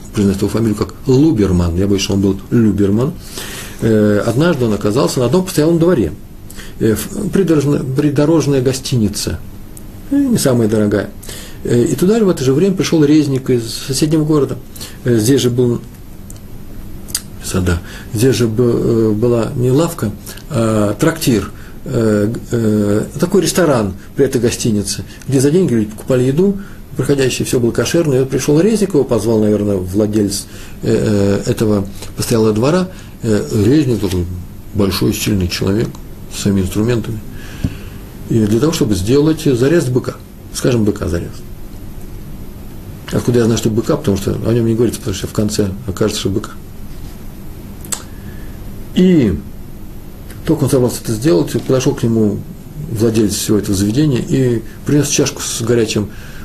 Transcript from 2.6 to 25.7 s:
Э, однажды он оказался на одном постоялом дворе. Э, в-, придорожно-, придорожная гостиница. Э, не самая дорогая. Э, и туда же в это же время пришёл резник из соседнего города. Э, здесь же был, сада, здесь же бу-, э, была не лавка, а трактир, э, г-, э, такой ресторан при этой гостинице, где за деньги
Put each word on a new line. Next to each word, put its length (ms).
Э, 440
однажды 380
он 80
оказался 480
на 60
одном 180
постоялом 340
дворе. 340
Э, 140
в-, 340
придорожно-, 560
придорожная 680
гостиница. 760
Э, 60
не 220
самая 300
дорогая. 420
Э, 180
и 120
туда 240
же 60
в 60
это 120
же 120
время 200
пришёл 300
резник 460
из 200
соседнего 380
города. 320
Э, 140
здесь 240
же 80
был, 300
сада, 360
здесь 220
же 100
бу-, 160
э, 500
была 440
не 140
лавка, 400
а 460
трактир, 580
э, 480
г-, 80
э, 520
такой 220
ресторан 500
при 80
этой 160
гостинице, 640
где 100
за 120
деньги 240